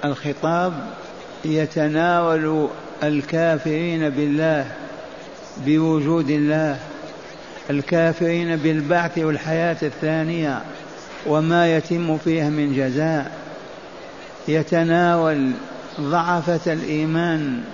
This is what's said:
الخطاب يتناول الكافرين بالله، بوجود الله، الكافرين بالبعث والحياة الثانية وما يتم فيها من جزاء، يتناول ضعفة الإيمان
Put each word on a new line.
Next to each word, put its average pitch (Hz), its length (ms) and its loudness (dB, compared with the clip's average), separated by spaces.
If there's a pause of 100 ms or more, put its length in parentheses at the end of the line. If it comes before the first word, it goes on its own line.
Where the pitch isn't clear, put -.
الخطاب 160 680 0 (720)
يتناول 156 1200 2 (360)
الكافرين 160 1040 0
بالله، 147 560 2 (920)
بوجود 156 720 2
الله، 151 480 2 (920)
الكافرين 165 840 2
بالبعث 160 640 2
والحياة 160 680 0
الثانية 156 760 -2 (680)
وما 165 500 4
يتم 165 400 0
فيها 160 320 2
من 147 260 0
جزاء، 139 560 0 (1160)
يتناول 165 1040 4 (500)
ضعفة 170 720 0
الإيمان 156 880 0 (100)